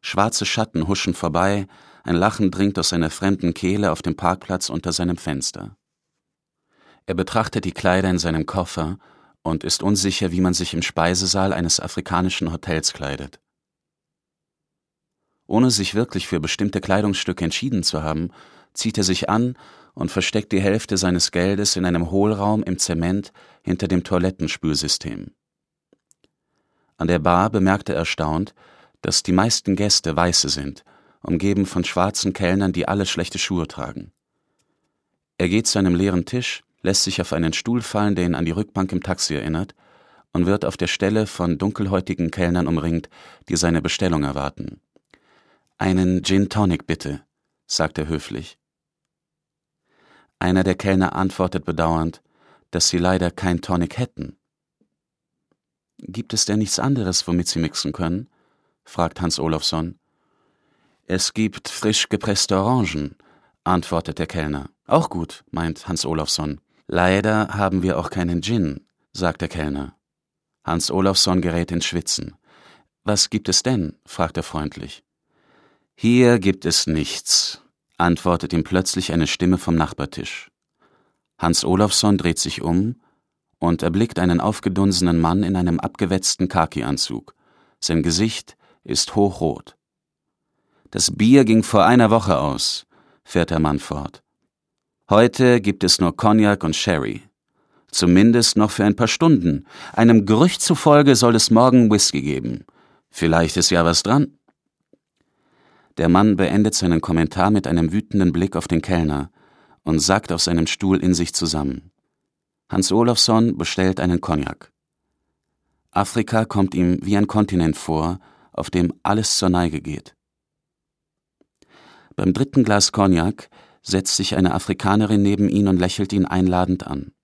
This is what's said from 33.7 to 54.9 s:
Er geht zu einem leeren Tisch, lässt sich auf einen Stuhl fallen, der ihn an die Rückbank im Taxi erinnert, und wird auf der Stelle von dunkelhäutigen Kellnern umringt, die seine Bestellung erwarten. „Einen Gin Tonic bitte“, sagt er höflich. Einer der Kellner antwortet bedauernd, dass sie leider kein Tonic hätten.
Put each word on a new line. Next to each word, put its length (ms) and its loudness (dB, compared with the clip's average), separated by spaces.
Er 120 0
geht 180 0
zu 100 -2
einem 160 2
leeren 320 0
Tisch, 380 -6
lässt 220 0
sich 180 -4
auf 120 -4
einen 180 0
Stuhl 300 -4
fallen, 340 -2
der 100 0
ihn 80 0
an 120 -2
die 60 -2
Rückbank 420 -4
im 100 -4
Taxi 320 -4
erinnert, 400 -6
und 140 0
wird 180 0
auf 140 -4
der 100 -2
Stelle 400 -2
von 300 -4
dunkelhäutigen 760 -4
Kellnern 360 -2
umringt, 420 -4
die 80 -2
seine 240 0
Bestellung 420 -2
erwarten. 560 -8
„Einen 460 0
Gin 240 2
Tonic 400 0
bitte“, 380 -6
sagt 300 -4
er 100 -6
höflich. 500 -8
Einer 240 0
der 120 0
Kellner 380 0
antwortet 520 -4
bedauernd, 560 -2
dass 160 -2
sie 100 -2
leider 340 0
kein 280 -4
Tonic 380 -4
hätten. 400 -8